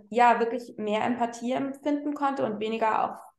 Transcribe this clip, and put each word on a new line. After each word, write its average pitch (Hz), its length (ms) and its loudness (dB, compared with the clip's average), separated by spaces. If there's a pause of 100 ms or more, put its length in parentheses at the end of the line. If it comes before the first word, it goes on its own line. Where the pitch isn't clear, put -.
ja, 233 300 6
wirklich 240 380 -2
mehr 214 280 0
Empathie 240 480 -2
empfinden 285 600 -2
konnte 277 320 -2
und 208 140 -4
weniger 220 460 0
auf, - 140 -6 (200)